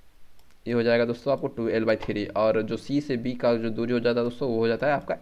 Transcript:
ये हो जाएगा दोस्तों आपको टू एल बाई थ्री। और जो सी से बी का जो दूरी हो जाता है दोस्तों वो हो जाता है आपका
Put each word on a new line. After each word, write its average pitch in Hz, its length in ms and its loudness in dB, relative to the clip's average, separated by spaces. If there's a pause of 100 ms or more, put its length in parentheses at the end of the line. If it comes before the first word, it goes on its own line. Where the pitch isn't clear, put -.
(680)
ये 120 60 -2
हो 120 100 2
जाएगा 117 220 4
दोस्तों 120 280 -2
आपको 135 140 -2
टू 117 200 -4
एल 110 160 2
बाई 110 120 4
थ्री। 104 300 -4
और 110 360 2
जो 110 160 -4
सी 143 240 -2
से 135 160 -2
बी 123 160 -4
का 120 220 2
जो 113 140 -2
दूरी 117 240 -2
हो 120 60 2
जाता 120 200 2
है 117 60 2
दोस्तों 123 240 -4
वो 113 80 0
हो 113 100 2
जाता 117 200 0
है 147 60 2
आपका - 280 -4